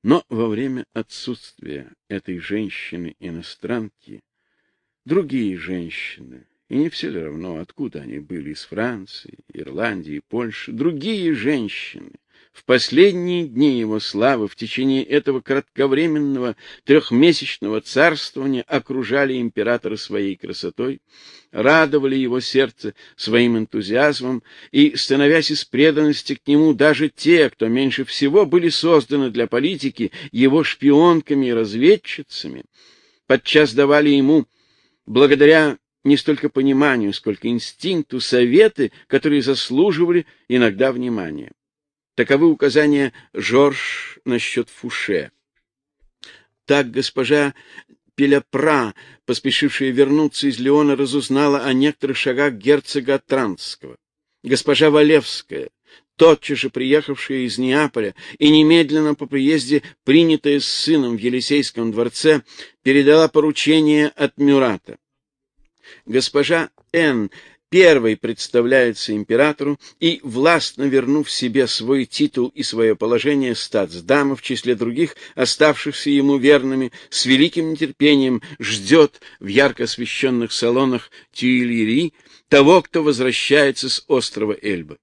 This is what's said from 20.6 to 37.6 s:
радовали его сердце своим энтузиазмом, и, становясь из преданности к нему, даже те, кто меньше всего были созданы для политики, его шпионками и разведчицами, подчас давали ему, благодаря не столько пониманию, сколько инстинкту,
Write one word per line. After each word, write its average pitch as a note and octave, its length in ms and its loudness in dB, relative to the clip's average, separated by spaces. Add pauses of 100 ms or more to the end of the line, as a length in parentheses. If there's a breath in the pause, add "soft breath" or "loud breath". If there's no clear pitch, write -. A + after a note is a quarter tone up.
радовали C#3 640 0
его B2+ 260 -4
сердце - 540 -4 (200 soft breath)
своим A#2 420 0
энтузиазмом, A#2+ 840 -4 (280 loud breath)
и, C#3+ 260 4
становясь C#3+ 540 0
из D3 120 -6
преданности D3 720 0
к - 120 -14
нему, D3 260 4
даже C#3+ 360 0
те, D#3+ 400 2
кто - 180 -4
меньше C3 360 -2
всего D3 420 2
были E3+ 240 0
созданы C#3+ 600 0
для A#2 180 -2
политики, C3+ 640 -4 (200 loud breath)
его C3+ 320 2
шпионками C#3+ 840 2
и A#2+ 60 -2
разведчицами, A2+ 1120 -2 (600 soft breath)
подчас C3+ 460 2
давали C#3+ 360 4
ему, C#3+ 380 4 (580)
благодаря C#3+ 720 4 (260)
не C#3 140 4
столько D3 320 -2
пониманию, C3+ 640 0
сколько G#2+ 360 -6
инстинкту, C#3 720 -6